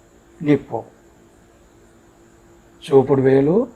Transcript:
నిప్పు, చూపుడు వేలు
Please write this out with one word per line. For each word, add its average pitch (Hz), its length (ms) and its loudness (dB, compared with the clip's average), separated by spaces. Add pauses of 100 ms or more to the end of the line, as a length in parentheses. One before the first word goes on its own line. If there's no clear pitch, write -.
(400)
నిప్పు, 143 400 -2 (2000)
చూపుడు 135 380 2
వేలు 139 340 2 (200)